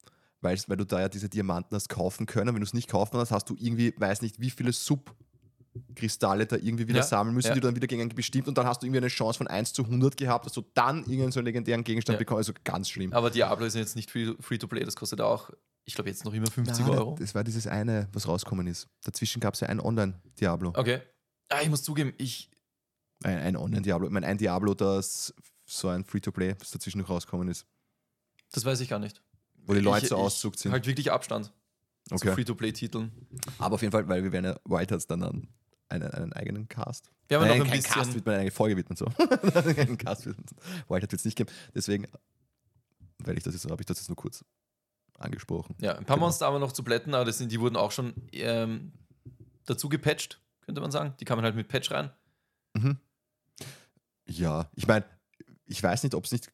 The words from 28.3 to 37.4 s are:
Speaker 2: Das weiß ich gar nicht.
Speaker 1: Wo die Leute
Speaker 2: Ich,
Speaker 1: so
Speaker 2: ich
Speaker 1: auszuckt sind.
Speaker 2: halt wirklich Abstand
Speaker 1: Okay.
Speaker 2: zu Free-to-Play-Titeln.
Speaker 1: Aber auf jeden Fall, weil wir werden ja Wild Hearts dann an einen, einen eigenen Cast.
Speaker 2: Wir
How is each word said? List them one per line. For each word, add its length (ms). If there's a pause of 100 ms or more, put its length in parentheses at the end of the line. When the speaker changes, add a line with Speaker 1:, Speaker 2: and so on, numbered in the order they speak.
Speaker 2:
Das 140
weiß 140
ich 100
gar 80
nicht. 240 (440)
Speaker 1:
Wo 60
die 80
Leute 240
Speaker 2:
Ich, 60
Speaker 1:
so 60
Speaker 2:
ich 60
Speaker 1:
auszuckt 360
sind. 140
Speaker 2:
halt 140
wirklich 240
Abstand 400 (600)
Speaker 1:
Okay. 180
Speaker 2:
zu 60
Free-to-Play-Titeln. 760 (480)
Speaker 1:
Aber 180
auf 40
jeden 120
Fall, 160
weil 140
wir 80
werden 140
ja 220
Wild 240
Hearts 160
dann 160
an 260 (400)
einen, 220
einen 240
eigenen 340
Cast. 420 (180)
Speaker 2:
Wir 120